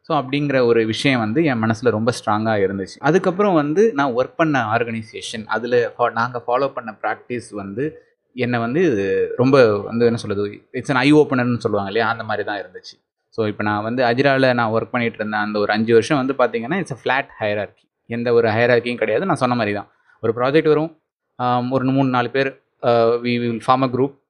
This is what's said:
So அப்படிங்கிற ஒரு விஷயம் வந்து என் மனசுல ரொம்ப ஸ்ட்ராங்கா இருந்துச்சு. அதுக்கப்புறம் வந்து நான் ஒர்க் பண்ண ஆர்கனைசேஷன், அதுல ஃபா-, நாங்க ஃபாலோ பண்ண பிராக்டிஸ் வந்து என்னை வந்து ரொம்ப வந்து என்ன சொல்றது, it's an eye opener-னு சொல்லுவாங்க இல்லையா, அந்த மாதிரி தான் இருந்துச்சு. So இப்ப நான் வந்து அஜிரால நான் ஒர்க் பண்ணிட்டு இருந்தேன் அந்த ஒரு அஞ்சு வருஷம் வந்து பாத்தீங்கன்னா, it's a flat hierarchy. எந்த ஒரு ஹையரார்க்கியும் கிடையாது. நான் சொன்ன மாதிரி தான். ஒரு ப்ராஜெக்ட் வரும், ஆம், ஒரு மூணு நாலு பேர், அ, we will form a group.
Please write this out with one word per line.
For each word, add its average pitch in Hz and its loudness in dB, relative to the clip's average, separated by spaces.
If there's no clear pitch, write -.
So 160 -2
அப்படிங்கிற 135 0
ஒரு 113 4
விஷயம் 123 0
வந்து 113 0
என் 123 0
மனசுல 113 0
ரொம்ப 113 0
ஸ்ட்ராங்கா 110 -2
இருந்துச்சு. 95 -4
அதுக்கப்புறம் 185 0
வந்து 160 2
நான் 143 -2
ஒர்க் 123 -2
பண்ண 143 0
ஆர்கனைசேஷன், 113 -4
அதுல 117 0
ஃபா-, 117 0
நாங்க 117 -4
ஃபாலோ 131 0
பண்ண 113 -10
பிராக்டிஸ் 110 -8
வந்து 104 -8
என்னை 123 -2
வந்து 113 0
ரொம்ப 123 6
வந்து 107 -2
என்ன 117 2
சொல்றது, 104 -6
it's 127 -8
an 135 2
eye 139 6
opener-னு 127 2
சொல்லுவாங்க 101 -2
இல்லையா, 110 0
அந்த 117 -4
மாதிரி 104 -4
தான் 104 -6
இருந்துச்சு. 90 -18
So 110 -4
இப்ப 104 -4
நான் 104 0
வந்து 120 -2
அஜிரால 131 2
நான் 117 0
ஒர்க் 113 -2
பண்ணிட்டு 117 -2
இருந்தேன் 107 -4
அந்த 107 -2
ஒரு 104 0
அஞ்சு 110 2
வருஷம் 127 2
வந்து 135 -2
பாத்தீங்கன்னா, 123 -2
it's - -14
a 127 -8
flat 131 0
hierarchy. 104 -6
எந்த 120 -4
ஒரு 117 4
ஹையரார்க்கியும் 120 2
கிடையாது. 110 -2
நான் 113 0
சொன்ன 123 0
மாதிரி 104 -2
தான். 101 -10
ஒரு 110 -2
ப்ராஜெக்ட் 139 2
வரும், 156 0
ஆம், 123 -2
ஒரு 127 0
மூணு 135 2
நாலு 123 0
பேர், 131 -2
அ, 117 4
we 120 -4
will 120 -2
form 131 2
a 131 0
group. 127 -2